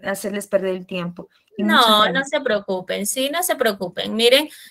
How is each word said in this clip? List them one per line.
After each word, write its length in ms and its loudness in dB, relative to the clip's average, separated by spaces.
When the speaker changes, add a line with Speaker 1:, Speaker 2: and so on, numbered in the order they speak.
Speaker 1:
hacerles 400 -6
perder 280 0
el 100 -12
tiempo. 440 -10
Y 60 -2
muchas 240 6
Speaker 2:
No, 180 6
no 80 0
Speaker 1:
gracias. 160 -2
Speaker 2:
se 120 -2
preocupen, 640 -4
sí, 220 -4
no 140 -2
se 120 -2
preocupen. 600 -2
Miren, 320 4